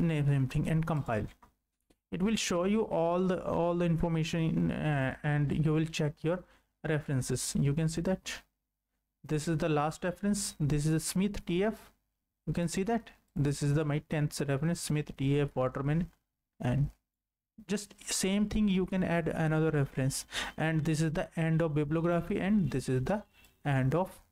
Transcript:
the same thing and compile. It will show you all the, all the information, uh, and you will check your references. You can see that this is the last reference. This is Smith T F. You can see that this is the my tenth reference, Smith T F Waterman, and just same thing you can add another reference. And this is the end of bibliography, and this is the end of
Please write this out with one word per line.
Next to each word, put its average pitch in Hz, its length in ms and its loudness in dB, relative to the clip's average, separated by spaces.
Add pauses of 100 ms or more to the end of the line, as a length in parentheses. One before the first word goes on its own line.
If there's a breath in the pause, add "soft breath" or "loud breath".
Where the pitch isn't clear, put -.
the 156 180 2
same 139 220 4
thing 143 220 0
and 160 180 2
compile. 123 400 -2 (840)
It 175 100 -4
will 214 140 2
show 175 280 0
you 208 180 2
all 170 360 2
the, 185 260 0
all 170 300 0
the 175 100 2
information, 165 840 2
uh, 135 540 -2
and 147 400 0
you 156 80 2
will 160 140 2
check 160 360 -2
your 175 220 -2 (440 loud breath)
references. 139 680 -2
You 143 160 2
can 160 140 0
see 160 140 -4
that 190 300 -2 (920)
this 151 240 -2
is 165 100 0
the 170 100 0
last 151 360 0
reference. 202 560 -2
This 147 260 2
is 156 180 2
Smith 202 400 -2
T 175 200 0
F. 220 260 -4 (560)
You 156 60 -4
can 170 160 -2
see 190 160 -2
that 226 260 -2 (240)
this 143 260 0
is 143 140 2
the 160 100 2
my 147 140 -2 (100)
tenth 147 400 -2
reference, 151 320 0
Smith 147 360 -2
T 139 240 2
F 143 140 0
Waterman, 135 560 0 (500)
and 139 300 0 (760)
just - 280 -6 (120)
same 202 420 0
thing 214 200 2
you 185 180 2
can 185 160 0
add 170 240 0
another 160 460 2
reference. 139 540 0 (300 loud breath)
And 160 280 0
this 156 160 0
is 160 120 0
the 180 240 -4
end 160 240 2
of 165 140 0
bibliography, 165 640 0
and 185 320 2
this 135 180 -4
is 131 140 0
the 185 220 -2 (400 soft breath)
end 135 320 2
of 185 360 -4